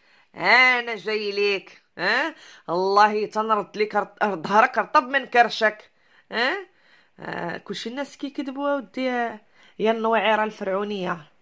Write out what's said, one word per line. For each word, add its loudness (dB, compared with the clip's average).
هانا 2
جاي -4
ليك". -2
ها؟ -2
الله 4
تنرد -2
ليك -2
رط-، -2
ظهرك 2
رطب 2
من -2
كرشك. 2
ها؟ -2
آه، -8
كلشي -10
الناس -10
كيكذبوا -6
اودي -6
يا 0
النويعيره 2
الفرعونيه. -6